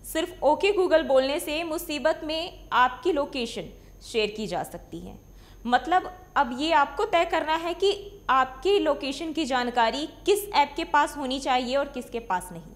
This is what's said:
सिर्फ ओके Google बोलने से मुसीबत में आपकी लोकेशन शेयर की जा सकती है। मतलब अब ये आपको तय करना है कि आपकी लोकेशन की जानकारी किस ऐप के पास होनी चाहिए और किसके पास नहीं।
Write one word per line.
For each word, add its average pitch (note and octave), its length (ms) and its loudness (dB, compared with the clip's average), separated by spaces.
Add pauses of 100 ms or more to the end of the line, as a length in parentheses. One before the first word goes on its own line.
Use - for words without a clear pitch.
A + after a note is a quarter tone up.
सिर्फ - 400 -4
ओके D4+ 280 4
Google D#4+ 320 4
बोलने C4+ 360 4
से D#4+ 240 -4
मुसीबत D#4 600 -2
में D#4+ 500 -8
आपकी B3+ 380 2
लोकेशन B3+ 560 -4 (340)
शेयर G#3+ 340 -2
की G#3+ 100 -4
जा D#3+ 180 -4
सकती - 360 -14
है। C3+ 180 -16 (480)
मतलब D#4 460 2 (240)
अब B3+ 220 0
ये D#4 160 0
आपको C#4+ 320 4
तय E4+ 200 2
करना D#4+ 300 0
है E4+ 180 -4
कि G4 200 2 (360)
आपकी C4 500 2
लोकेशन C#4+ 520 -2
की D#4+ 140 -2
जानकारी B3 600 0 (180)
किस G4 280 2
ऐप C#4+ 220 4
के E4 100 -4
पास D4+ 300 2
होनी C4+ 240 -4
चाहिए B3+ 360 0
और C#4 140 0
किसके A#3+ 300 -10
पास F#3 320 -4
नहीं। E3 240 -14